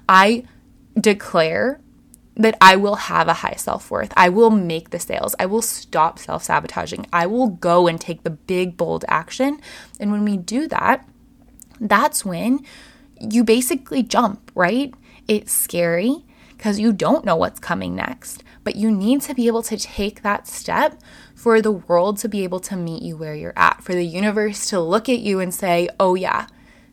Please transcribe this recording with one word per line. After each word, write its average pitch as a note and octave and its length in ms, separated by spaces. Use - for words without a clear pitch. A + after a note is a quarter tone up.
I G3+ 340
declare G3+ 800
that A3 220
I F#3+ 140
will G3+ 200
have E3 320
a E3 60
high - 240
self-worth. - 580
I F3+ 140
will A3 220
make E3+ 400
the F3 80
sales. - 400
I F#3 80
will A3 160
stop - 560
self-sabotaging. D#3+ 920
I F3 140
will A#3+ 220
go F3 400
and E3 120
take - 220
the F3 80
big, F3+ 480
bold E3 300
action." C#4 520
And G#3 120
when G#3 120
we G3+ 140
do A#3+ 300
that, - 400
that's A3 420
when G3+ 400
you A3+ 240
basically B3 600
jump, G#3 500
right? A#3 400
It's G#3+ 240
scary F3 760
'cause G#3 180
you A3 160
don't F#3+ 320
know F3+ 100
what's F3 240
coming - 360
next, - 480
but - 120
you G#3+ 160
need A3 320
to D4 100
be A#3 140
able A#3 160
to A3 120
take - 460
that G3+ 260
step - 540
for A3+ 260
the A3 120
world F3+ 480
to A#3 100
be G3+ 140
able F#3 160
to F#3+ 160
meet E3 260
you E3 160
where D#3 160
you're D#3 240
at, - 260
for F3+ 120
the F3 100
universe G#3 640
to G3+ 100
look F#3+ 300
at A#3+ 120
you G3+ 180
and F3+ 160
say, F3 340
"Oh F#3 140
yeah, - 320